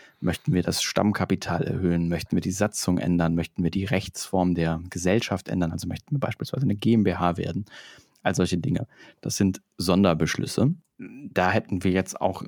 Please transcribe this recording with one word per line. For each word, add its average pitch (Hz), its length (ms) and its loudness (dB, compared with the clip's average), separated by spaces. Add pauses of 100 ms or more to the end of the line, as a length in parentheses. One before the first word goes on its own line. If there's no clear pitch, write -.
(220)
Möchten - 320 -2
wir 87 100 2
das - 180 -2
Stammkapital 98 840 0
erhöhen? 85 440 0
Möchten 85 300 -2
wir 85 40 0
die 92 100 -2
Satzung 92 480 0
ändern? 85 360 2
Möchten 85 300 -2
wir 82 40 2
die 95 140 -2
Rechtsform 92 720 0
der 82 340 0
Gesellschaft 92 600 0
ändern? 85 240 0
Also - 160 -6
möchten 90 260 -6
wir 139 40 0
beispielsweise - 440 -4
eine 104 140 0
G 113 160 2
M 110 100 4
B 90 120 2
H 87 200 0
werden? 92 300 -4 (560)
All 98 120 0
solche 92 240 2
Dinge. - 300 -2 (320)
Das - 160 -6
sind 95 260 2 (140)
Sonderbeschlüsse. 90 960 2 (240)
Da - 540 -2
hätten 101 320 -2
wir 95 80 4
jetzt 92 300 0
auch 95 260 -2